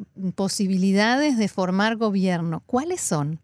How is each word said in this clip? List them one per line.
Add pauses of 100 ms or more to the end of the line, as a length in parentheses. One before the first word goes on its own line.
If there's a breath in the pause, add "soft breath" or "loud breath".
(480)
posibilidades
de
formar
gobierno?
¿Cuáles
son?